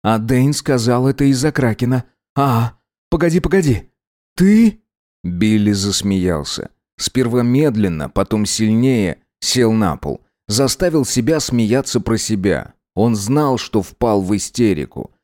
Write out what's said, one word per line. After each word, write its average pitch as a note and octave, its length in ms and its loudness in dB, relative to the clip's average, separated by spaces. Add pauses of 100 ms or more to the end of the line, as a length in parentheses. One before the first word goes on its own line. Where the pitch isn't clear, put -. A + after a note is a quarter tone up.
А A2 140 0
Дэйн B2+ 360 0
сказал B2 540 0
это C#3 180 0
из-за C#3 260 2
Кракена. B2 540 0 (300)
"А, A#2+ 380 0 (360)
погоди, E3+ 300 2
погоди. D#3+ 520 0 (440)
Ты?" G#3 460 4 (420)
Билли G#2 480 2
засмеялся. F#2+ 1000 -2 (280)
Сперва B2 440 0
медленно, A2 680 0
потом G#2 360 -2
сильнее A2 760 0 (200)
сел A#2+ 320 0
на G#2 260 0
пол. - 240 -10 (260)
Заставил C#3 580 0
себя B2+ 340 -2
смеяться B2 600 -2
про A2 180 -2
себя. F#2+ 560 -4 (220)
Он A2 200 2
знал, C3 420 0
что - 240 -2
впал G#2 400 -2
в F#2+ 140 0
истерику. G2 760 -4 (120)